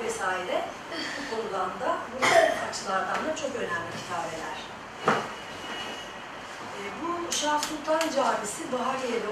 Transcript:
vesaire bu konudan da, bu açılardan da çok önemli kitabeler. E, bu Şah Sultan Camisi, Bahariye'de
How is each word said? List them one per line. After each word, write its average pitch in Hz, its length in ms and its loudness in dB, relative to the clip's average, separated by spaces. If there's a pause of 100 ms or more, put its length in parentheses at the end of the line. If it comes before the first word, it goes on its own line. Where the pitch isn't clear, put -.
vesaire 185 600 0 (520)
bu 143 200 -4
konudan 196 340 0 (100)
da, - 160 2 (160)
bu 254 140 2 (440)
açılardan - 560 0
da 311 100 0
çok 240 200 -2
önemli - 340 -2 (100)
kitabeler. 165 580 -4 (2250)
E, - 20 -6 (220)
bu 339 300 -2
Şah 294 300 2
Sultan 311 400 2 (140)
Camisi, 233 560 0
Bahariye'de 240 600 0